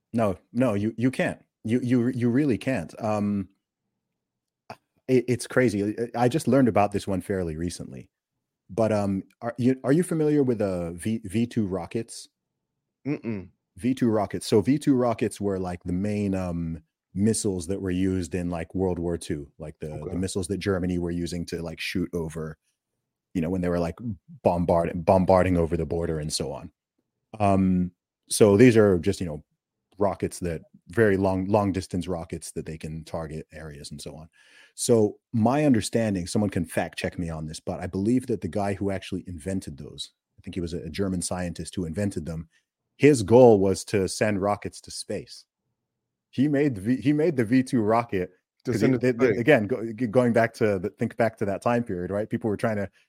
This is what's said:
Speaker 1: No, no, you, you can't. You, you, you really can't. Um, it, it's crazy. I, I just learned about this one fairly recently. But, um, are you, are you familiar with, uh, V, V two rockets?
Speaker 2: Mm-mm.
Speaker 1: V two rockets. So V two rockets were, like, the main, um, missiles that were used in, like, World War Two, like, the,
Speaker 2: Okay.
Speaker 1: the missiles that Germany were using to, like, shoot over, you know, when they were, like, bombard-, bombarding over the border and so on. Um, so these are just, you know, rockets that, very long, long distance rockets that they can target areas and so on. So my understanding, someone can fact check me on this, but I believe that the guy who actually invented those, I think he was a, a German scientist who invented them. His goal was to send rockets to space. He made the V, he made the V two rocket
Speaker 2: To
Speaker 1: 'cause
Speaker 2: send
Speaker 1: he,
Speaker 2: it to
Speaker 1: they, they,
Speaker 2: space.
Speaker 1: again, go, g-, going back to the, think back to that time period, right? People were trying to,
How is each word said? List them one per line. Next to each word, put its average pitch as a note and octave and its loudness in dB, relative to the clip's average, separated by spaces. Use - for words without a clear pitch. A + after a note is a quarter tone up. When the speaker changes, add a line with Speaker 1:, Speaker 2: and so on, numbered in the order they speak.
Speaker 1:
No, G#2 0
no, A#2+ 2
you, G2+ -2
you B2 0
can't. C#3 -4
You, A#2 0
you, A#2+ 2
you B2 0
really B2+ 2
can't. G#2+ -6
Um, G#2 -2
it, B2+ 4
it's A#2+ -2
crazy. G#2 2
I, A#2 2
I B2 4
just D#3 -2
learned B2+ 6
about G2+ 4
this - -4
one F#2+ -2
fairly F2+ -4
recently. D#2+ -8
But, G#2+ 0
um, G2+ 0
are A#2 -6
you, C3 2
are B2+ 2
you F3 4
familiar D3+ 2
with, A#2+ 0
uh, F2+ -2
V, A2 -4
V G#2+ -2
two A2+ -2
rockets? F#2 -8
Speaker 2:
Mm-mm. A2+ -6
Speaker 1:
V B2 -2
two B2 0
rockets. G#2 -2
So A2 4
V C3 2
two D3 2
rockets A#2+ 0
were, G2+ -2
like, F2+ -6
the F2+ -4
main, G2+ -2
um, E2+ -4
missiles G2 0
that F#2+ -6
were F#2+ -4
used F#2 0
in, F2 -4
like, E2+ -8
World F#2 0
War E2+ -2
Two, D2 -8
like, D#2 -14
the, D#2 -10
Speaker 2:
Okay. D2+ -10
Speaker 1:
the E2+ -6
missiles F#2 -4
that G2 -4
Germany F2+ -2
were F2 -4
using F2 -6
to, E2+ -8
like, D#2+ -10
shoot F2 -4
over, D#2+ -8
you F2+ -2
know, D#2+ -2
when F#2 -2
they F2 0
were, F2 0
like, E2 -4
bombard-, F2 2
bombarding F#2 4
over E2 0
the D#2+ -4
border E2 -4
and D2+ -6
so C#2 -6
on. C#2+ -12
Um, F#2+ 4
so G2+ 8
these A#2+ 10
are G#2 6
just, F#2 -2
you F2+ -4
know, D2+ -10
rockets F#2+ -2
that, E2+ -6
very G2+ 4
long, F#2 0
long G2+ 2
distance F2+ -4
rockets E2+ -8
that D#2+ -10
they D#2+ -10
can D#2 -10
target D#2 -10
areas D2+ -16
and D2 -14
so - -14
on. D#2+ -18
So A2 2
my B2 2
understanding, G#2+ 0
someone G#2 -2
can F2 -2
fact F2 -6
check - -6
me F2 -6
on D#2 -8
this, D#2 -12
but E2+ -8
I - -6
believe A2 -2
that G#2+ -4
the - -6
guy G2+ -4
who G2 -4
actually F#2+ -8
invented F2+ -8
those, - -14
I - -20
think - -14
he F#2+ -4
was E2 -6
a, F2 -6
a E2 -10
German F#2 -4
scientist F2+ -8
who F#2+ -4
invented F2 -4
them. D#2+ -8
His C#3 6
goal A2+ 10
was F#2+ 0
to F#2+ 0
send G#2 -2
rockets G2 -4
to - -20
space. - -12
He C3+ 0
made C#3+ 0
the F#2 -10
V, A#2 0
he B2 0
made D3+ 0
the B2 2
V B2+ 4
two B2+ 0
rocket G#2 0
Speaker 2:
To B2+ -4
Speaker 1:
'cause B2 0
Speaker 2:
send C3+ 4
Speaker 1:
he, - 2
Speaker 2:
it A#2 -4
to B2 2
Speaker 1:
they, A#2+ 2
they, A#2 4
Speaker 2:
space. G2 -2
Speaker 1:
again, A#2 4
go, A2+ -4
g-, A#2 -4
going B2 4
back A2+ 2
to G#2 0
the, F#2+ -4
think - -4
back A2+ 0
to A2 -2
that G2 -4
time A#2+ 0
period, F2+ -6
right? G#2 -2
People A#2 -4
were G2+ 0
trying A2 -2
to, G2+ -4